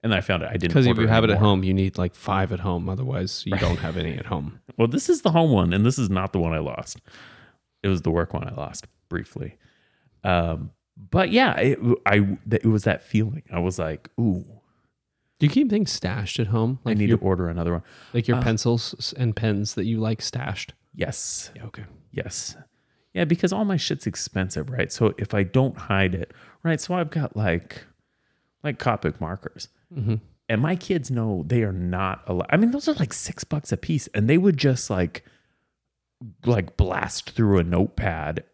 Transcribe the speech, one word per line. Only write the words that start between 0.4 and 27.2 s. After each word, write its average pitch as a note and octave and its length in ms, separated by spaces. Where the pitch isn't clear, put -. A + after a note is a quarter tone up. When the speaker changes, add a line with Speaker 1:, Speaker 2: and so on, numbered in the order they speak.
Speaker 1:
it. - 80
I F2+ 60
didn't E2+ 180
Speaker 2:
'Cause C3+ 120
if B2 40
Speaker 1:
order A2+ 120
Speaker 2:
you A2 60
have A2+ 160
it G#2+ 60
at G2 60
Speaker 1:
anymore. G#2 140
Speaker 2:
home, F#2+ 140
you F#2+ 100
need, F#2+ 240
like, F2+ 160
five G2 380
at F2 80
home. F2+ 280
Otherwise, F#2+ 580
you F#2+ 60
Speaker 1:
Right. F#2+ 80
Speaker 2:
don't E2+ 200
have E2 160
any E2 220
at - 80
home. D2 420
Speaker 1:
<laughs> - 100
Well, A#2 100
this F3+ 200
is E4+ 140
the F#3 100
home E3 180
one, F2+ 220
and G2+ 140
this C3 120
is G#2+ 120
not F#2+ 220
the F#2+ 80
one E2 120
I D#2+ 60
lost. - 420
It G2+ 60
was F2+ 140
the D#2+ 80
work E2 240
one D2 120
I - 80
lost - 320
briefly. - 480
Um, E2 460
but E3+ 360
yeah, A#3+ 260
it, B2 200
I, G2 300
it A2+ 160
was G#2+ 180
that F#2 180
feeling. A2 400
I E2+ 60
was F#2 200
like, D#2 300
"Ooh." F#2+ 240
Speaker 2:
Do C#3+ 60
you D3 40
keep C4+ 180
things G#3 220
stashed - 480
at A2+ 80
home? A2+ 380
Speaker 1:
I A#2 60
Speaker 2:
Like G#2+ 80
Speaker 1:
need G#2 100
Speaker 2:
your, A2+ 100
Speaker 1:
to - 60
order F#2 240
another E2+ 240
one. E2+ 100
Speaker 2:
like A#2 160
your B2 100
Speaker 1:
Uh, B2 40
Speaker 2:
pencils A#2 560
s-, - 160
and A#2+ 200
pens G#2+ 400
that G2 100
you A2+ 140
like A2 240
stashed? - 520
Speaker 1:
Yes. - 640
Speaker 2:
Yeah, A2+ 80
okay. A2 200
Speaker 1:
Yes. - 440
Yeah, F3+ 120
because F3 280
all G#3 120
my G3 120
shit's - 300
expensive, - 640
right? - 220
So A2 260
if - 160
I G2+ 80
don't C3 340
hide G2 380
it, - 180
right? E3 180
So - 140
I've E3+ 160
got, C#3+ 260